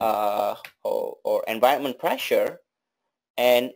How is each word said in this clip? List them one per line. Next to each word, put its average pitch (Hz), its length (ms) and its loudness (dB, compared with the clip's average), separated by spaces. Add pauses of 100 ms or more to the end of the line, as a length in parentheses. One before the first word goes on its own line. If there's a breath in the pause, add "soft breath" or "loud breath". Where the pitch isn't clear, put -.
uh, 104 540 0 (300)
or, - 400 -4
or 107 240 0
environment 127 500 0
pressure, 160 640 -2 (760)
and 123 400 4